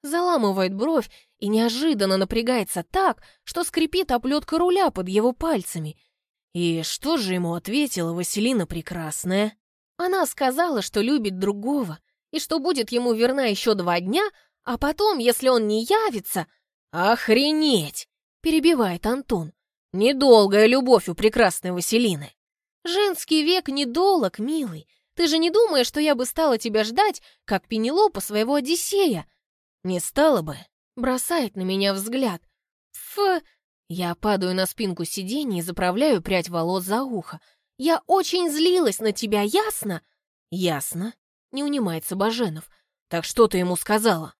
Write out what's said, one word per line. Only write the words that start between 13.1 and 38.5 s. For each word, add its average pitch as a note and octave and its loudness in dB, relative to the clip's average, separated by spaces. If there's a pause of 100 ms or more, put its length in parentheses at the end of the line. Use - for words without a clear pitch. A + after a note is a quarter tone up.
верна B3+ 2
еще G#3+ 0
два F3 0
дня, A3+ 0 (420)
а A#3+ -6
потом, D#4 0
если A#3+ 2
он A#3 2
не G#3+ 0
явится. B3+ -2 (460)
"Охренеть!" A#3 2 (320)
перебивает C4+ 2
Антон. A3 -4 (400)
"Недолгая A3 6
любовь B3 4
у F3 -6
прекрасной G#3 2
Василины". F3+ 0 (520)
"Женский F4 0
век F4+ 2
недолог, C#4+ 0
милый. A3+ -6 (280)
Ты E4+ 0
же D#4 2
не E4 2
думаешь, E4+ 2
что - -4
я D4+ 2
бы B3 -2
стала C#4 0
тебя G#3+ 0
ждать, F4+ 0 (220)
как - -4
Пенелопа C4 0
своего A3 -2
Одиссея?" D4 0 (580)
"Не F3+ -2
стала C#4 2
бы", D3+ -10 (400)
бросает B3+ -2
на F#3+ -4
меня G3 0
взгляд. A3 -4 (500)
"Ф-". F#4+ -2 (460)
Я F3 -4
падаю F#3+ 0
на F#3 0
спинку F#3 -4
сиденья G3+ -4
и - -6
заправляю F#3 0
прядь F3+ -2
волос F3 -2
за G#3 -2
ухо. A3 -8 (380)
"Я D#4+ 0
очень F4+ 2